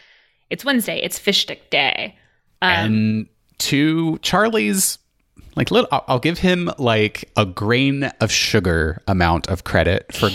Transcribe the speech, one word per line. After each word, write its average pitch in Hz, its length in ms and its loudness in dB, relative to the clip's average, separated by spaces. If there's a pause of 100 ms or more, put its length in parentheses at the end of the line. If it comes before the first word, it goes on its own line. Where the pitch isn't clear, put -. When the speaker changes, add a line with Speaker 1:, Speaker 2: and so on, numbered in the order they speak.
(480)
Speaker 1:
it's - 160 -10
Wednesday, 240 360 2
it's - 180 -6
fish - 240 0
stick - 280 -10
day. 143 460 0 (460)
Um, 185 100 2
Speaker 2:
And 110 540 0 (320)
to 160 600 0
Charlie's, 208 800 0 (560)
like, 139 160 -2
little, 151 220 2
I'll, 135 160 -2
I'll 131 100 2
give 160 200 -2
him, 180 400 0
like, 110 580 0
a 110 80 2
grain 127 600 -2 (160)
of 110 120 0
sugar 82 720 0
amount 85 420 2
of 95 160 -4
credit 87 500 0
for 104 200 0